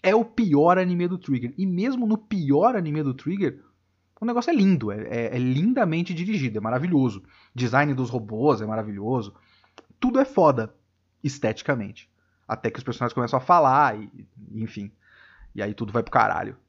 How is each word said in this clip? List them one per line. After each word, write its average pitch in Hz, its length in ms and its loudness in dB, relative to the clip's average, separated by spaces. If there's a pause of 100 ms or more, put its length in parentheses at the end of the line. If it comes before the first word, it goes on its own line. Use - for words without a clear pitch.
É 190 140 4
o 233 80 4
pior 180 540 4
anime 175 300 0
do 180 100 -2
Trigger. 131 400 -4
E 190 80 -2
mesmo 226 400 -2
no 214 120 2
pior 185 580 2
anime 156 280 -2
do 135 100 0
Trigger, 160 480 -4 (580)
o 214 60 -6
negócio 240 240 -2
é 339 60 2
lindo, 180 360 2
é, 107 180 -6
é, 117 260 -4
é - 20 -2
lindamente 170 760 0
dirigido, 160 440 -4
é 104 40 -4
maravilhoso. 127 640 0 (300)
Design 127 400 0
dos 127 160 -2
robôs 113 520 0
é 107 40 -6
maravilhoso. 107 680 -6 (680)
Tudo 254 200 2
é 269 60 4
foda, 135 480 2 (500)
esteticamente. 117 840 -4 (380)
Até 107 220 -4
que - 80 -10
os - 60 -12
personagens 120 300 -4
começam 123 240 -2
a 127 40 0
falar, 139 580 4
e, 104 100 -14 (440)
enfim. 107 380 -10 (640)
E 104 80 -8
aí 104 120 -6
tudo 104 180 -8
vai 113 120 0
pro - 80 -8
caralho. 104 440 2 (140)